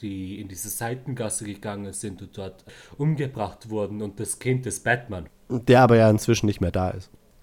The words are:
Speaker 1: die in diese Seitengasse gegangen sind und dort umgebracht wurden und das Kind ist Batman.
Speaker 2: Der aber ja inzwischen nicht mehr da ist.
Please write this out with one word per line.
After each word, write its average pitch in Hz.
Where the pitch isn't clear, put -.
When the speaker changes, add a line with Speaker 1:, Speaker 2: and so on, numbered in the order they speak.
Speaker 1:
die 98
in 98
diese 95
Seitengasse 120
gegangen 101
sind 101
und 95
dort 95
umgebracht 131
wurden 104
und 101
das 107
Kind 127
ist -
Batman. 113
Speaker 2:
Der 123
aber 117
ja 110
inzwischen 107
nicht 101
mehr 87
da 92
ist. 92